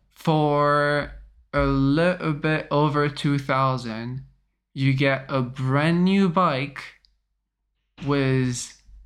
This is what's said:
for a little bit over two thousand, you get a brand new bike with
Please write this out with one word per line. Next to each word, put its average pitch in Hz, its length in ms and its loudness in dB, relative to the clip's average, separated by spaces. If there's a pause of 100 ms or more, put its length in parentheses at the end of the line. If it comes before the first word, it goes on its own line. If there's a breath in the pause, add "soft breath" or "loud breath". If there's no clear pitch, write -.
(120)
for 147 1000 0 (400)
a 143 140 0
little 151 680 2
bit 156 360 -2
over 147 400 2
two 143 300 0
thousand, 131 840 -4 (520)
you 135 180 2
get 135 360 0
a 135 120 0
brand 139 640 0
new 196 240 4
bike 151 540 -2 (1200)
with 131 680 0 (300)